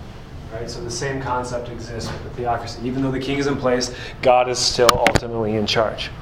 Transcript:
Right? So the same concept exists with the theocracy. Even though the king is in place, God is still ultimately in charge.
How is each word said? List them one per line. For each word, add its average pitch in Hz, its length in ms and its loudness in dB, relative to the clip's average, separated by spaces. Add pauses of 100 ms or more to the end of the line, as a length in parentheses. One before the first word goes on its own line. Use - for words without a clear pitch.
(520)
Right? 117 180 -8
So 123 120 -8
the 120 80 -6
same 135 300 -4
concept - 480 -4
exists 117 440 -8
with - 120 -8
the - 60 -10
theocracy. 120 540 -4
Even 127 180 0
though 135 80 2
the 135 100 -2
king 139 180 -2
is 143 100 2
in 139 80 2
place, 123 380 2 (280)
God 127 260 8
is 123 100 0
still 120 500 4
ultimately 113 480 0
in 104 100 2
charge. - 440 0 (120)